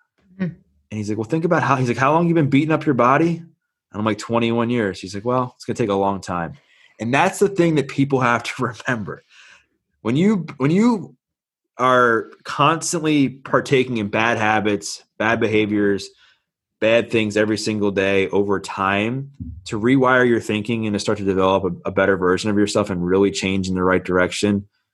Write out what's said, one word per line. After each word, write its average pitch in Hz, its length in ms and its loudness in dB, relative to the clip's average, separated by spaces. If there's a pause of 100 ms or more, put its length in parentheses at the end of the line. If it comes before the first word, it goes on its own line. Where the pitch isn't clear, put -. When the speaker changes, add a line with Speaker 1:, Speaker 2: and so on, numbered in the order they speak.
(340)
Speaker 1:
Mm-hmm. 190 100 -8
Speaker 2:
And - 540 -12
he's 104 100 -6
like, 107 100 -4
"Well, 110 80 -4
think 165 200 -2
about 165 180 2
how," 131 120 2
he's 127 120 0
like, 120 100 -2
"How 135 160 2
long 170 140 2
you 170 60 2
been 160 160 2
beating 156 220 2
up 151 140 0
your 147 100 2
body?" 147 420 2
And - 640 -18
I'm 107 60 -2
like, 107 120 0
"Twenty-one 117 520 0
years." 110 300 -2
He's 95 160 -12
like, 101 100 -10
"Well, 123 300 -2
it's - 100 -20
gonna 113 120 -6
take 117 120 0
a 101 40 2
long 98 260 0
time." 87 340 -6 (460)
And 117 140 -4
that's 170 260 2
the 202 80 4
thing 170 280 2
that 139 120 0
people 139 320 0
have 120 240 2
to 117 320 -6
<laughs> - 120 -16
remember. 107 360 -6 (800)
When 113 160 -2
you, 185 280 0 (120)
when 139 140 0
you 214 440 0 (640)
are 123 520 2 (140)
constantly 151 880 0
partaking 127 680 0
in 104 120 -2
bad 113 280 0
habits, 107 680 0 (140)
bad 113 220 0
behaviors, 104 680 0 (720)
bad 113 300 2
things 107 260 0
every 107 200 2
single 104 340 -2
day 95 380 0
over 101 300 0
time, 104 720 -2 (340)
to 113 140 -6
rewire 127 480 4
your 117 120 2
thinking 110 460 -4
and 107 80 -2
to 101 60 0
start 104 180 -2
to 104 60 -8
develop 95 400 2
a, 87 260 -6
a - 20 -6
better 95 260 2
version 92 320 0
of 101 80 0
yourself 101 320 0
and 90 160 -4
really 98 260 2
change 95 360 -2
in 95 80 -4
the 92 80 -2
right 92 200 2
direction, 95 640 0 (260)